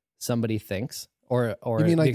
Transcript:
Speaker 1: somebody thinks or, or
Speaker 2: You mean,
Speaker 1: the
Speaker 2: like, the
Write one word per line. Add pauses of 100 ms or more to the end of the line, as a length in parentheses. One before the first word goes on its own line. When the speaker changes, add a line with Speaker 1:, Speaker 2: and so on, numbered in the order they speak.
(160)
Speaker 1:
somebody
thinks (200)
or,
or
Speaker 2:
You
mean,
Speaker 1:
the
Speaker 2:
like,
the